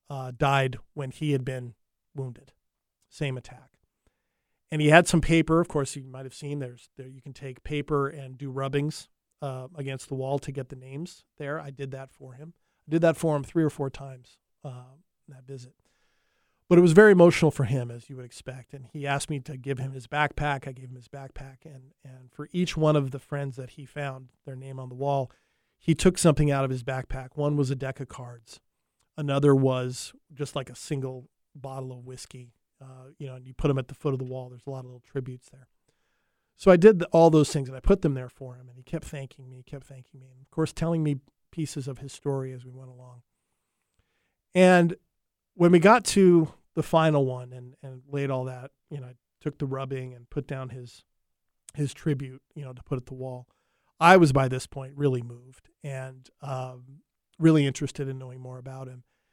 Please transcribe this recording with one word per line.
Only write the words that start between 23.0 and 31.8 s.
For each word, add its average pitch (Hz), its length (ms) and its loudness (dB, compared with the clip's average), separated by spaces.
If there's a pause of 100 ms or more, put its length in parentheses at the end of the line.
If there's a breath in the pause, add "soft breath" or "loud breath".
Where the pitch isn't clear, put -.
the 135 80 -10
friends 139 380 -8
that 127 160 -16
he 143 120 -20
found, 131 460 -12 (160)
their 131 100 -14
name 131 240 -14
on 127 80 -14
the 127 60 -16
wall, 139 360 -2 (480)
he 160 160 2
took 180 220 4
something 147 340 4
out 139 140 0
of 131 60 -2
his 127 120 -6
backpack. 131 520 -8
One 147 240 -2
was 135 120 0
a 139 40 -2
deck 135 260 -10
of 127 80 -12
cards. 120 500 -18 (600)
Another 143 360 4
was 127 600 0 (180)
just, 139 240 -10
like, 131 140 -10
a 123 40 -18
single 131 540 -10 (260)
bottle 131 380 -14